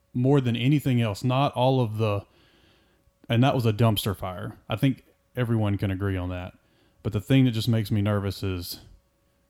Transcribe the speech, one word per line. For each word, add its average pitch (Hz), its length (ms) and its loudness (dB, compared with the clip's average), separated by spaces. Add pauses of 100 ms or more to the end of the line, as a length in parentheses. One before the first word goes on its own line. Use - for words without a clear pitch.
(120)
more 135 300 2
than 117 140 -2
anything 127 440 2
else, 110 240 -2
not 131 300 2
all 131 260 2
of 107 160 -2
the, 104 300 -2 (1040)
and 117 120 4
that 135 120 4
was 123 100 0
a 113 80 4
dumpster 107 420 0
fire. 95 440 -10 (100)
I 117 80 -4
think 135 280 0 (300)
everyone 110 440 0
can 101 120 -2
agree 95 280 -2
on 90 100 -4
that. 90 240 -8 (500)
But 107 120 -4
the 107 60 0
thing 135 260 4
that 123 60 2
just 110 160 -2
makes 113 220 0
me 104 120 0
nervous 101 400 -2
is 92 380 -8 (680)